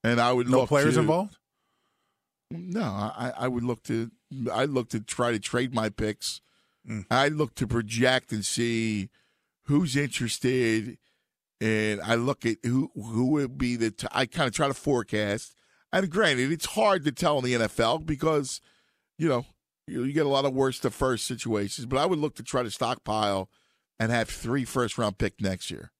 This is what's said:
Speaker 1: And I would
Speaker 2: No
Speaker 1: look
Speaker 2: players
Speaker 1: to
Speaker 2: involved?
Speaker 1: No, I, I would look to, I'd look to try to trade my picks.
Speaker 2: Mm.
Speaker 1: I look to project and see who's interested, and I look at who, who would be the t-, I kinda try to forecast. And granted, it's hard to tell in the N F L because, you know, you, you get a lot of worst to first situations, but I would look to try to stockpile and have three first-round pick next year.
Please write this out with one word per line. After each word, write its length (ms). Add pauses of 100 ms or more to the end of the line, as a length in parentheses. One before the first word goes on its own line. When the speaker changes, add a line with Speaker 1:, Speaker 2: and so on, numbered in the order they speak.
Speaker 1:
And 180
I 100
would 180
Speaker 2:
No 120
Speaker 1:
look 80
Speaker 2:
players 240
Speaker 1:
to 80
Speaker 2:
involved? 360 (1120)
Speaker 1:
No, 300
I, 560
I 100
would 160
look 200
to, 280 (400)
I'd 180
look 200
to 100
try 320
to 80
trade 340
my 160
picks. 520 (460)
Speaker 2:
Mm. 220
Speaker 1:
I 200
look 260
to 120
project 640
and 120
see 680 (560)
who's 300
interested, 1000 (640)
and 400
I 140
look 300
at 180
who, 320
who 320
would 300
be 180
the 160
t-, 200
I 140
kinda 260
try 160
to 60
forecast. 840 (380)
And 160
granted, 420
it's 140
hard 400
to 60
tell 260
in 80
the 80
N 80
F 180
L 200
because, 600 (580)
you 120
know, 160 (420)
you, 160
you 100
get 120
a 40
lot 160
of 80
worst 280
to 80
first 380
situations, 580
but 140
I 60
would 140
look 160
to 80
try 200
to 80
stockpile 800 (500)
and 120
have 160
three 380
first-round 540
pick 200
next 300
year. 300